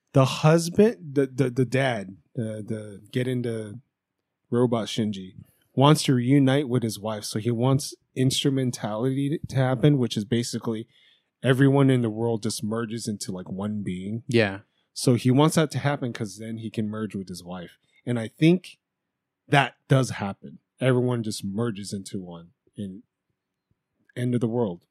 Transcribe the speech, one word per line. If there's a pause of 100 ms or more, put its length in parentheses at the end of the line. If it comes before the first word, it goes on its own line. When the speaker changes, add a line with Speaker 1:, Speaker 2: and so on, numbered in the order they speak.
(120)
Speaker 1:
the
husband, (160)
the,
the,
the
dad, (180)
the,
the (100)
get
into (680)
robot
Shinji (380)
wants
to
reunite
with
his
wife.
So
he
wants (220)
instrumentality (100)
to
happen,
which
is
basically (560)
everyone
in
the
world
just
merges
into,
like,
one
being.
Speaker 2:
Yeah. (340)
Speaker 1:
So
he
wants
that
to
happen
'cause
then
he
can
merge
with
his
wife. (280)
And
I
think (680)
that (140)
does
happen. (200)
Everyone
just
merges
into
one (240)
in (1120)
end
of
the
world.